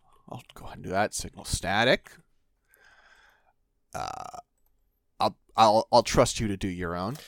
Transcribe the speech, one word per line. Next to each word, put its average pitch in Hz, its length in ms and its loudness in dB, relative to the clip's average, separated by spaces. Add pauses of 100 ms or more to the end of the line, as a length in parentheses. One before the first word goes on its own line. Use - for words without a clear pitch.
(280)
I'll - 140 -14 (120)
go - 120 -16
ahead - 120 -16
and - 60 -14
do 87 60 -10
that. 98 240 0
Signal - 320 -12
static. 107 640 0 (1800)
Uh, 50 440 -10 (800)
I'll, - 180 -2 (200)
I'll, 110 340 6
I'll 120 120 6
trust - 360 2
you 113 100 -2
to 98 100 -4
do 101 100 -4
your 87 260 -6
own. 98 220 -6 (120)